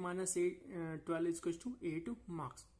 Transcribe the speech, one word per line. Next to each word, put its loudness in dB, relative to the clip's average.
minus 2
eight, 2
uh, -2
twelve 4
is -2
equals 0
to -2
eight 0
marks। -6